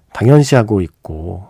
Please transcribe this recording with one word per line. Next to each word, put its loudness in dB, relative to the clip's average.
당연시하고 2
있고 -12